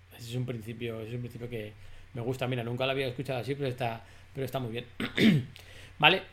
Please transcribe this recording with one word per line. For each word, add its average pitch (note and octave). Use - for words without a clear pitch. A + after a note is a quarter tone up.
Ese A#2+
es A#2+
un B2+
principio, A#2
ese A2
es A#2+
un B2
principio A#2+
que G#2+
me A#2
gusta, B2
mira, B2
nunca B2
lo C3+
había C3+
escuchado B2+
así, A#2
pero C#3
está, A#2+
pero C3+
está B2+
muy A#2+
bien. A#2+
<clears throat> -
Vale. E3+